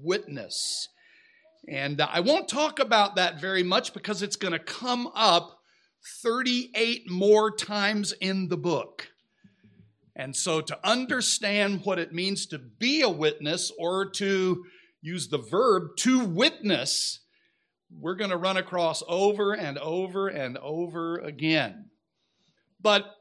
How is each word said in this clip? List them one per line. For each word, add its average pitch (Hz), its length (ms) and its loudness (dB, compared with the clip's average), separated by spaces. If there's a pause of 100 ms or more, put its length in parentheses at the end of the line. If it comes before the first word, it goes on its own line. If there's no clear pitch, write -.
witness. 151 880 -4 (760)
And, 143 360 -2
uh, 147 100 2
I 175 80 2
won't 311 300 2
talk 294 280 0
about 214 380 4
that 175 240 0
very 190 220 0
much 180 320 0
because 202 260 -6
it's 202 160 -4
gonna 170 220 -2
come 247 560 -6
up 185 440 4 (640)
thirty-eight 240 880 -2
more 208 400 6
times 208 720 -2
in 190 280 0
the 175 100 -2
book. 147 500 -4 (1080)
And 135 220 -10
so 160 240 0
to 160 260 -6
understand 208 1000 0
what 190 140 0
it 165 140 -4
means 190 360 -2
to 156 100 -8
be 233 420 -2
a 254 80 4
witness, 151 720 -2
or 180 320 -2
to 190 560 0 (340)
use 156 280 -8
the 139 100 -2
verb 175 640 2
to 254 260 2
witness, 175 920 0 (720)
we're 175 260 -6
gonna 196 200 -2
run 190 220 0
across 175 500 0
over 202 460 4
and 147 240 -4
over 180 500 -2
and 135 300 -4
over 165 580 -4
again. 147 720 0 (960)
But 202 380 2